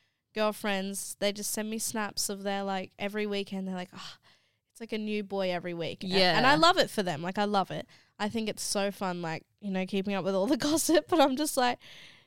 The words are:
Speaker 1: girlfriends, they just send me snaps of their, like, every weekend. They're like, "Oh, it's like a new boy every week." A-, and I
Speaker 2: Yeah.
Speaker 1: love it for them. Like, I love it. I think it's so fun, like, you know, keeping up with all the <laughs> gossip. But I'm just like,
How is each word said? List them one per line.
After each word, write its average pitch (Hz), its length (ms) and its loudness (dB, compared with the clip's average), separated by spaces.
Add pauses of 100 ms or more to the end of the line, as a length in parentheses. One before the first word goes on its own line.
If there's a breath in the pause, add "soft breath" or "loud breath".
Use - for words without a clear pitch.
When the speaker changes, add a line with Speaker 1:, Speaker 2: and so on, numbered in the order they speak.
(360)
Speaker 1:
girlfriends, 202 840 -2
they 202 140 0
just 208 160 -6
send 214 220 -4
me 226 80 -4
snaps - 500 -4
of 196 140 -8
their, 196 200 -2
like, 190 360 -4
every 208 260 -4
weekend. 196 420 -4
They're 185 80 -4
like, 180 200 -8
"Oh, - 180 -14 (580 loud breath)
it's - 80 -20
like 233 140 -12
a 220 40 -2
new 214 260 -4
boy 196 260 -2
every 175 240 -4
week." 170 300 -6
A-, 196 40 -6
and 185 380 6
I 269 60 8
Speaker 2:
Yeah. 302 60 8
Speaker 1:
love 349 200 8
it 247 140 4
for 214 100 0
them. 170 220 -2
Like, 190 160 -4
I 208 60 2
love 202 260 0
it. - 160 -8 (320 soft breath)
I 208 100 -2
think 220 180 -4
it's - 140 -6
so 202 300 -2
fun, 180 320 -4
like, 160 200 -6 (160)
you 202 120 -6
know, 185 160 -2
keeping 196 260 -2
up 190 100 -2
with 190 120 0
all 190 100 2
the 285 120 2
<laughs> - 0 -
gossip. 311 500 2
But 330 120 4
I'm 269 160 6
just 302 220 -2
like, 247 220 2 (480 loud breath)